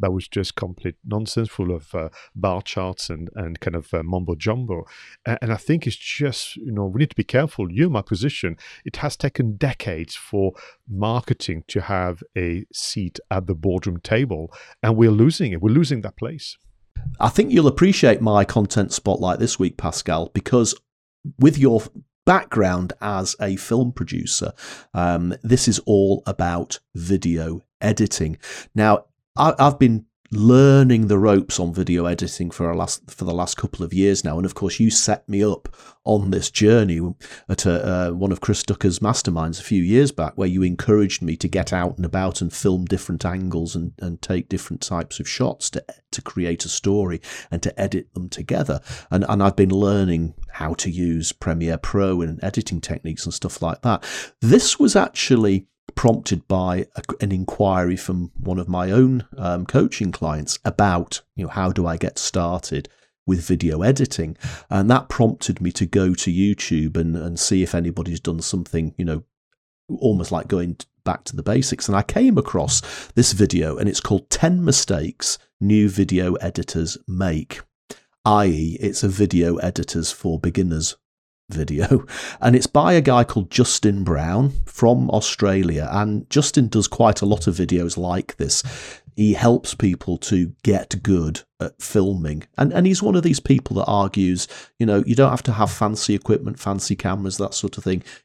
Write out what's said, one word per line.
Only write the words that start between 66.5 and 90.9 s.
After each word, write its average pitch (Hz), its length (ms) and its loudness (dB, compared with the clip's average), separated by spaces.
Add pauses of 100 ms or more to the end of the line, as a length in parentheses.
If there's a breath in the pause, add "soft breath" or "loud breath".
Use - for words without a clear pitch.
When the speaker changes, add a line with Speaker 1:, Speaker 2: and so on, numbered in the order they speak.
Speaker 2:
and, 82 180 0
and 85 240 -6
see 92 240 2
if - 120 -2
anybody's 87 440 -4
done 82 220 -4
something, 82 560 -4
you 87 80 -4
know, 80 180 -4 (640)
almost 98 420 0
like 85 160 -4
going 87 280 -2
t-, - 120 -18 (160)
back - 220 -4
to - 100 -12
the - 80 -6
basics. 127 440 0
And 98 80 0
I 101 80 2
came 226 340 2
across - 440 0 (340 loud breath)
this - 180 4
video, 82 440 2
and 101 120 0
it's - 120 -4
called - 280 0
Ten 175 340 2
Mistakes - 720 0 (220)
New 104 300 4
Video 92 460 2
Editors 85 640 -4 (100)
Make, 90 540 -4 (640 loud breath)
i 104 220 6
e, 80 340 0
it's - 220 -2
a 104 40 2
video 90 500 2
editors 87 540 -4
for - 260 -4
beginners 82 600 -2 (520)
video. 80 560 0 (180)
<laughs> - 180 -14
And 120 140 6
it's 123 120 4
by 170 260 4
a 165 80 6
guy 123 220 6
called 104 260 -2
Justin 101 540 2
Brown 90 480 0 (140)
from 123 440 2
Australia. 95 800 0
And 104 380 -2
Justin 143 380 4
does 107 200 2
quite 113 340 4
a 104 40 2
lot 101 220 0
of 90 80 2
videos 87 420 0
like 90 380 -4
this. - 280 -2 (520 loud breath)
He 104 180 4
helps 120 400 2
people 90 440 0
to 90 360 0 (100)
get - 380 0